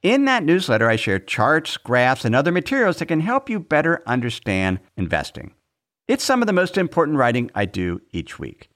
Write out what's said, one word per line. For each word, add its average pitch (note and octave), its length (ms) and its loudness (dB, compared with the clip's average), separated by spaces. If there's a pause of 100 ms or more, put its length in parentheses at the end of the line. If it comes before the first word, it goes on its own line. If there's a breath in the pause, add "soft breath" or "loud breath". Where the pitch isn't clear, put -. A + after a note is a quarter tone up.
In C4+ 240 2
that B3 180 0
newsletter, C#3+ 440 2
I A2+ 80 2
share G2+ 220 -2
charts, D3+ 600 0
graphs, B2 480 0
and A#2 100 2
other D3 160 2
materials F#3 460 0
that E3 80 -4
can D#3+ 140 -2
help A#3+ 280 -2
you A3 100 -4
better E3 480 0
understand G2+ 760 -2 (180)
investing. - 560 -6 (520)
It's C4 160 0
some B3+ 200 2
of A#3 40 0
the G#3+ 60 0
most F3+ 240 0
important E3 400 0
writing A#2+ 380 0
I G#2 100 0
do F2+ 380 -4 (100)
each - 260 -8
week. - 380 -14